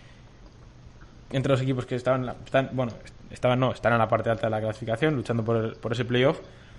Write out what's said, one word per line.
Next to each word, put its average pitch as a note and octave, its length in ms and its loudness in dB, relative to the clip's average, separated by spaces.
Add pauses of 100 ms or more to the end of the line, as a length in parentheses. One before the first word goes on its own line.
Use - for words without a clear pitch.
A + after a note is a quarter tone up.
(1300)
entre C#3 220 0
los B2+ 100 2
equipos C3 240 -2
que C3 100 -4
estaban, B2+ 300 0
la, A#2 180 -10
están, C3 280 0
bueno, B2+ 200 -4 (380)
estaban, B2 280 2
no, B2+ 140 2
están - 220 2
en A#2 40 4
la A2 100 4
parte A2 220 2
alta A2+ 160 0
de A2 40 0
la A2 100 -2
clasificación, A2+ 560 -2
luchando A#2 280 -2
por A#2 120 2
el, A2+ 200 -2
por - 160 -6
ese B2 120 -2
playoff. B2 340 2 (400)